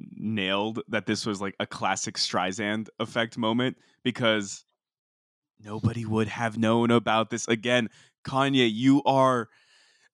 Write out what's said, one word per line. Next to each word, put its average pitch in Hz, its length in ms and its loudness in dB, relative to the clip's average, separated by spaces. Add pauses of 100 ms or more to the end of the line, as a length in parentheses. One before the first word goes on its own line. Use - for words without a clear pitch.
(160)
nailed 107 760 -2
that 104 180 -2
this 107 180 -2
was, 104 160 -4
like, 98 180 -6
a 104 60 -4
classic 95 500 -4
Streisand 104 760 -4 (100)
effect 113 380 -4
moment 120 400 0 (260)
because 110 600 -2 (960)
nobody 110 460 -4
would 110 220 0
have 113 300 -4
known 117 340 4
about 113 380 2
this. 117 180 -6
Again, 120 420 2 (360)
Kanye, 135 460 2
you 131 340 4
are, 131 440 2 (640)